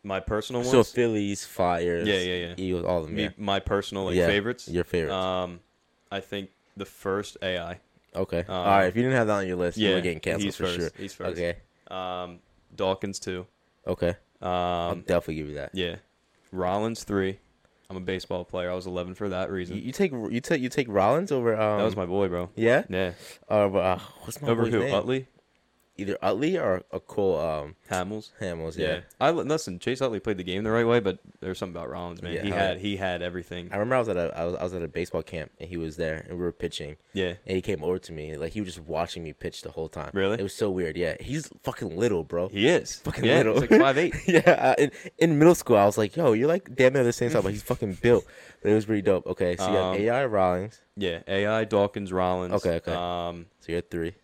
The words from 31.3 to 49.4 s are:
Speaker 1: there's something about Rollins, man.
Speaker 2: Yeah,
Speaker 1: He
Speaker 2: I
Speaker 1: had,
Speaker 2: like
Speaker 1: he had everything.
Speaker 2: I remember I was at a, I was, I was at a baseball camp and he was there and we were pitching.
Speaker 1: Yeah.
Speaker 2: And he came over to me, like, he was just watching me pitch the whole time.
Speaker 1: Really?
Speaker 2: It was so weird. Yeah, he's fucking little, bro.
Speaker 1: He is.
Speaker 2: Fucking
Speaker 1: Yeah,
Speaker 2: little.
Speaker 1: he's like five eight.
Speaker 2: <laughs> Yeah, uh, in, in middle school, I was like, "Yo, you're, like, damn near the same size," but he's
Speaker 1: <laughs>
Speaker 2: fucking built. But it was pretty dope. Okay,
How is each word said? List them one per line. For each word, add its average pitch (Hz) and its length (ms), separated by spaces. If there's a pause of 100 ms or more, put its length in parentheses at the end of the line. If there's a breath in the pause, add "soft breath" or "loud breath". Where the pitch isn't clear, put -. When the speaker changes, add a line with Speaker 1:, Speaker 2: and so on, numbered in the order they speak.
Speaker 1:
there's 92 180
something 87 200
about 80 120
Rollins, 87 320
man. 87 120
Speaker 2:
Yeah, 80 100
Speaker 1:
He 101 100
Speaker 2:
I 87 40
Speaker 1:
had, 95 140
Speaker 2:
like 87 100
Speaker 1:
he 101 160
had 90 260
everything. 87 480
Speaker 2:
I 101 60
remember 117 180
I 127 60
was 110 80
at 92 80
a, 85 200
I 85 80
was, 87 120
I 85 80
was 90 100
at 85 80
a 80 60
baseball 85 340
camp 78 380
and 85 80
he 90 80
was 80 200
there 80 320
and 87 80
we 87 60
were 87 80
pitching. 76 460 (160)
Speaker 1:
Yeah. 90 220 (120)
Speaker 2:
And 95 80
he 92 80
came 87 220
over 92 160
to - 120
me, 78 240
like, 78 180
he 107 60
was 90 140
just 85 100
watching 82 380
me 78 120
pitch - 280
the - 80
whole 80 180
time. 76 260
Speaker 1:
Really? 98 220
Speaker 2:
It 101 60
was 98 100
so 107 160
weird. 87 280
Yeah, 85 240
he's 151 280 (140)
fucking 95 340
little, 98 280
bro. 87 240
Speaker 1:
He 101 180
is. 160 300
Speaker 2:
Fucking - 280
Speaker 1:
Yeah, 131 120
Speaker 2:
little. 113 240
Speaker 1:
he's 123 100
like 226 100
five 135 160
eight. 170 240
Speaker 2:
<laughs> - 60
Yeah, 165 140 (100)
uh, 131 260
in, 143 140 (280 loud breath)
in 160 200
middle 165 160
school, 120 220
I 101 100
was 107 100
like, 107 200
"Yo, 156 160
you're, 120 160
like, 170 260
damn 131 200
near 135 100
the 120 80
same 120 180
size," 117 140
but 98 80
he's 104 100
Speaker 1:
<laughs> - 80
Speaker 2:
fucking 101 320
built. 117 220 (380 loud breath)
But 104 100
it - 20
was 107 120
pretty 104 160
dope. 95 260
Okay, 90 280